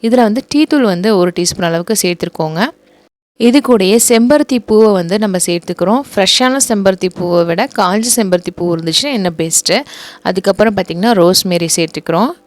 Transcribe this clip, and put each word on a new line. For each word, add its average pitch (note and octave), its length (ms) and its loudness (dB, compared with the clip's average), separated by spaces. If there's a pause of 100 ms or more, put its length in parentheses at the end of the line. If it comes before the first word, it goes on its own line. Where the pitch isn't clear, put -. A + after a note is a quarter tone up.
இதுல A#3+ 200 4
வந்து A3 140 0 (120)
டீ D4 80 2 (100)
தூள் D4 200 2
வந்து F3+ 180 -2 (120)
ஒரு F3+ 160 2
டீஸ்பூன் F3 320 -2
அளவுக்கு E3+ 340 -2
சேர்த்துருக்கோங்க. E3+ 580 -4 (880)
இது B3+ 200 4
கூடயே G#3 280 4 (120)
செம்பருத்தி B3 500 2 (100)
பூவை G#3+ 220 4 (100)
வந்து F3 240 -2
நம்ம F#3 220 -2
சேர்த்துக்கிறோம். F3 640 -2
ஃப்ரெஷ்ஷான B3+ 580 0
செம்பருத்தி F#3+ 480 0
பூவை F3 320 0
விட F#3+ 200 -2 (120)
காஞ்ச G#3+ 380 0
செம்பருத்தி F3+ 400 -2
பூ F3 180 -2
இருந்துச்சுன்னா E3 420 -4
இன்னும் F3 220 -4
பெஸ்ட்டு. E3 380 -2 (520)
அதுக்கப்புறம் G3 480 0
பார்த்திங்கன்னா, F#3+ 440 0
ரோஸ்மேரி F3 560 2
சேர்த்துக்கிறோம். E3 540 -2 (140)